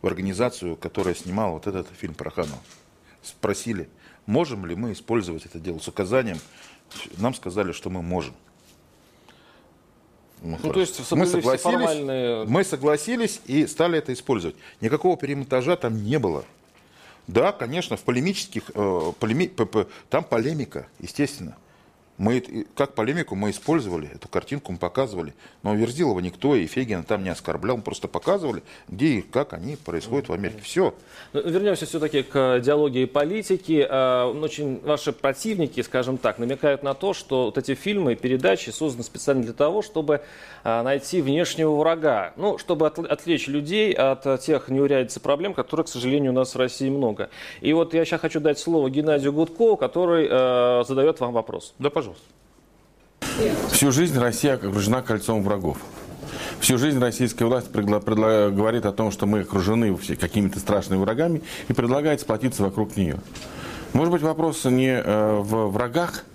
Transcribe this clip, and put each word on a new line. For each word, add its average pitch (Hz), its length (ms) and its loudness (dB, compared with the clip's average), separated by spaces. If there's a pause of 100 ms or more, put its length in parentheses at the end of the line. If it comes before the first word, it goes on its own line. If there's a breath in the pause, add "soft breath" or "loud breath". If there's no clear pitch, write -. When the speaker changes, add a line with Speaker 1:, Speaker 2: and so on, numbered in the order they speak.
Speaker 1:
в 95 40 2
организацию, 92 680 -2
которая 90 380 -2
снимала 95 380 -2
вот 80 140 -8
этот 95 200 -4 (100)
фильм 80 160 -10
про - 160 -10
Ханова. 76 300 -6 (640 soft breath)
Спросили, - 640 -4 (380 loud breath)
можем 117 400 0
ли 85 80 -4
мы 110 180 -6
использовать 90 540 -4
это - 120 -16
дело 82 200 -6
с - 80 -10
указанием. 104 500 0 (800 loud breath)
Нам 117 160 -2
сказали, 92 400 -4
что - 160 -10
мы 92 140 -6
можем. 85 300 -4 (2000 soft breath)
Ну, 82 80 -8
Speaker 2:
Ну, 80 60 -6
Speaker 1:
хорошо. - 160 -4
Speaker 2:
то 190 60 2
есть 175 200 -2
Speaker 1:
Мы 127 60 -10
Speaker 2:
соблюли 170 200 2
все 175 120 0
Speaker 1:
согласились, 131 240 2
Speaker 2:
формальные 131 840 0
Speaker 1:
мы 147 180 4
согласились 151 840 0
и 139 220 2
стали 165 320 2
это 147 120 -6
использовать. 101 440 -2 (260 loud breath)
Никакого 151 360 2
перемонтажа 139 580 0
там 113 280 -2
не 123 140 0
было. 87 260 0 (840 loud breath)
Да, 127 240 4
конечно, 143 440 -4
в - 60 -10
полемических, 135 640 -2 (100)
э, 90 460 0
полеми-, 123 280 0
п-, 117 200 -2
п-, 104 180 2 (240 loud breath)
там 156 140 2
полемика, 127 640 -4 (120)
естественно. 92 560 -6 (600 soft breath)
Мы, 110 200 2
э, 110 280 -6 (100)
как 139 180 0
полемику 131 420 -2
мы 101 160 -2
использовали, 95 640 -2
эту - 140 -16
картинку - 440 -4
мы 85 80 -6
показывали. 90 540 -4 (300 loud breath)
Но 104 120 0
Верзилова 120 440 0
никто 92 360 0
и 92 120 2
Фегина 107 360 -4
там 101 200 -2
не 92 60 -4
оскорблял, 85 480 -4
мы 104 60 -10
просто 98 240 -8
показывали, 160 560 -2 (260 loud breath)
где 101 160 -2
и 123 160 2
как - 320 -2
они 98 220 -10
происходят 110 540 -4
в 90 40 -2
Америке. 101 300 -6
Все. 175 300 0 (400 loud breath)
Speaker 2:
Ну, 147 80 -2
вернемся 175 440 0
все-таки 151 380 -2
к 127 360 2
диалогии 135 440 2
и - 20 2
политике. 160 840 0
А, 127 420 4
очень 147 500 -4
ваши 147 320 -2
противники, 147 680 -2
скажем 127 360 -2
так, 113 220 0
намекают 135 440 0
на 139 100 0
то, 185 200 -2
что 131 320 0
вот 107 120 -2
эти 135 180 -2
фильмы 190 380 0
и - 20 0
передачи 131 560 0
созданы 123 320 -4
специально - 400 0
для 113 100 -6
того, 170 280 2
чтобы, 151 400 0 (420 loud breath)
а, 117 200 0
найти 139 400 0
внешнего 156 520 0
врага. 151 600 2
Ну, 190 240 -2
чтобы 156 280 0
отл-, 165 200 -4
отвлечь 151 400 0
людей 160 460 0
от, 135 340 2
а, 135 100 2
тех 143 320 0
неурядиц 135 480 2
и - 20 -10
проблем, 165 360 0
которые, 156 300 -2
к - 40 -14
сожалению, 127 440 0
у - 20 2
нас 127 180 0
в - 40 -6
России 131 320 0
много. 113 400 -2 (320 loud breath)
И 147 120 2
вот 165 220 2
я 165 100 4
щас 160 160 -4
хочу 160 180 -2
дать 147 200 0
слово 156 320 2
Геннадию 143 420 2
Гудкову, 175 440 4
который, 165 520 2
э, 123 580 4
задает 135 320 2
вам 123 140 -2
вопрос. - 460 -4
Speaker 1:
Да, 139 100 0
пожалуйста. 127 220 -4 (1600)
Speaker 3:
Всю 139 200 4
жизнь 151 280 2
Россия 123 360 2
окружена 101 460 0
кольцом 110 420 0
врагов. 95 340 0 (800 loud breath)
Всю 127 180 2
жизнь 139 220 2
российская 120 460 2
власть 120 260 2
предла-, 104 320 2
предла-, 107 480 4
говорит 107 340 2
о 101 60 4
том, 107 200 0
что 101 140 -2
мы 104 160 4
окружены 101 540 2
все - 220 -4
какими-то 95 420 0
страшными 95 400 0
врагами, 139 420 2 (280 loud breath)
и 120 40 0
предлагает 139 480 2
сплотиться 113 420 0
вокруг 104 340 0
нее. 82 200 2 (760 loud breath)
Может 160 180 4
быть, 170 120 2
вопрос 156 420 0
не, 131 260 4 (100)
э, 107 380 2
в 107 300 2
врагах 120 640 -2